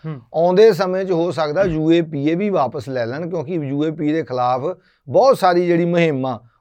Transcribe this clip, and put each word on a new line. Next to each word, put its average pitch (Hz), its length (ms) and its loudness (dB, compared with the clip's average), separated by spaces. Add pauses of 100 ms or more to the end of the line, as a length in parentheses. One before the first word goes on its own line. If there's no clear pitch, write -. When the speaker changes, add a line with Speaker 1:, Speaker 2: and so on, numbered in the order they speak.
Speaker 1:
ਹੂੰ। 151 140 -10 (140)
Speaker 2:
ਆਉਂਦੇ 185 380 6
ਸਮੇਂ 185 320 -2
'ਚ 185 60 -4
ਹੋ 170 200 0
ਸਕਦਾ 156 340 -2
ਯੂ 160 280 0
ਏ 170 80 4
ਪੀ 156 280 -4
ਏ 160 60 0
ਵੀ 202 160 -2
ਵਾਪਸ 143 380 -4
ਲੈ 127 180 -4
ਲੈਣ, 147 220 -8
ਕਿਉਂਕਿ 160 240 -8
ਯੂ 143 340 -4
ਏ 160 40 -4
ਪੀ 156 200 -4
ਏ - 20 0
ਦੇ 160 100 -2
ਖਿਲਾਫ 127 540 -4 (320)
ਬਹੁਤ 196 300 4
ਸਾਰੀ 180 280 4
ਜਿਹੜੀ 175 180 2
ਮੁਹਿੰਮ 165 420 0
ਆ, 120 140 -6 (200)